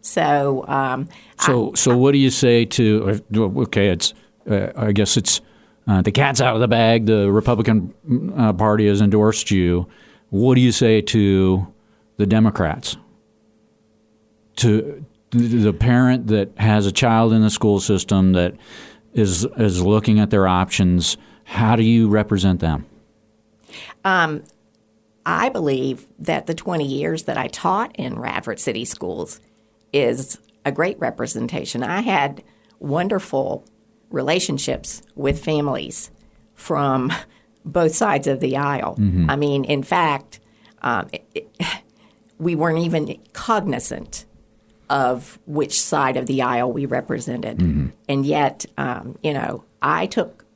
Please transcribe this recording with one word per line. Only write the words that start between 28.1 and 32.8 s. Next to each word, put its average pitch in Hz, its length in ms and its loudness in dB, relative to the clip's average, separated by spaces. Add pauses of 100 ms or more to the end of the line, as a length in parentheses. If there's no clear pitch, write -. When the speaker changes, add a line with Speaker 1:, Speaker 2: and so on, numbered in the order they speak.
Speaker 1:
Radford 117 400 -8
City 117 260 -6
Schools - 560 -10 (500)
is 131 460 -2 (260)
a 143 80 -4
great 165 280 -4
representation. 120 840 -6
I 185 180 -6
had 143 420 -4 (360)
wonderful 156 840 -4 (460)